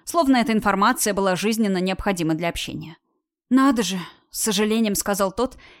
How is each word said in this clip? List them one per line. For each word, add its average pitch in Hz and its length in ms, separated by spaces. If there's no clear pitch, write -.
словно 269 320
эта 226 160
информация 208 640
была 190 220
жизненно 208 420
необходима 185 560
для 170 160
общения. - 480
"Надо 262 340
же", 185 160
с - 60
сожалением 214 560
сказал 196 340
тот 254 260